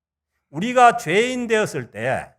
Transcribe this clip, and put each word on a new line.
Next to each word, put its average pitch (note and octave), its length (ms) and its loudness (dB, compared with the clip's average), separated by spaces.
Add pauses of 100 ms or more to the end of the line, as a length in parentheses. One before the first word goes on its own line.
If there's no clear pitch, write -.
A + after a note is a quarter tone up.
(500)
우리가 A#3+ 460 4
죄인 A#3+ 500 -2
되었을 G3+ 460 -4
때, A2 460 -6